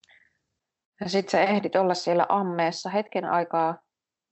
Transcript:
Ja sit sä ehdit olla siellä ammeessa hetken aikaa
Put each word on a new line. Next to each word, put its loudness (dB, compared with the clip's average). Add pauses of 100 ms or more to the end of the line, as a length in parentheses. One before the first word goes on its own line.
(1000)
Ja -6
sit 0
sä 4
ehdit 0
olla 4
siellä 2
ammeessa -2
hetken -4
aikaa -2 (540)